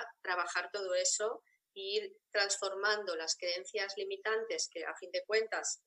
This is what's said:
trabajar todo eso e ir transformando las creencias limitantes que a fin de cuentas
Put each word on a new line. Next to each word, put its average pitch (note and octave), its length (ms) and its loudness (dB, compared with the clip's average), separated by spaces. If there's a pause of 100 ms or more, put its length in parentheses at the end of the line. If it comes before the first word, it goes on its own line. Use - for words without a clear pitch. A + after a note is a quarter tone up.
(220)
trabajar F3+ 500 0
todo F#3+ 220 -2
eso G3+ 500 2 (320)
e G3 60 -10
ir G3+ 360 -2 (140)
transformando G3+ 840 2
las D#3+ 200 -2
creencias F#3+ 640 -2
limitantes G3 760 -2
que D#3+ 140 -6
a D#3+ 100 -4
fin F3 160 -12
de F3+ 140 -2
cuentas G#3+ 600 0